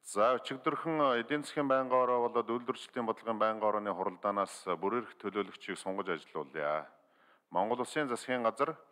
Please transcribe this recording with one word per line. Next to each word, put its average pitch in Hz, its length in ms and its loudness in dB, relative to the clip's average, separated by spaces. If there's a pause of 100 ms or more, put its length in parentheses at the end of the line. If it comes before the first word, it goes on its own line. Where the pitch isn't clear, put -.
За, 113 320 4
өчигдөрхөн, 147 640 -2
а, 135 160 4
эдийн 143 320 -2
засгийн 147 160 -2
байнгын 131 320 2
ороо 123 320 4
болоод 117 240 0
үйлдвэрчдийн 120 560 -4
бодлогын 110 320 -2
байнгын 110 240 2
орооны 104 320 2
хуралдаанаас, 95 720 -2
а, 90 80 2
бүрэн 101 320 -2
эрх - 80 -18
төлөөлөгчийг 98 640 -6
сунгаж 95 320 -4
ажиллаулъя. 76 800 -4 (560)
Монгол 107 320 0
Улсын 131 320 -2
засгийн 123 320 -2
газар 139 320 2 (160)